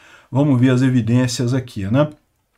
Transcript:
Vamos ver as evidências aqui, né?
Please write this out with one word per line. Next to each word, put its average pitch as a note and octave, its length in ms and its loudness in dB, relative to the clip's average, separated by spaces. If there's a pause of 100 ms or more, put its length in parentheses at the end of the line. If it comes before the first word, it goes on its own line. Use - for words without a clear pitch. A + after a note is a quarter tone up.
(300)
Vamos C3+ 280 2
ver C3 120 2
as B2+ 100 2
evidências B2+ 720 0
aqui, A2 380 -6
né? D3 180 2 (500)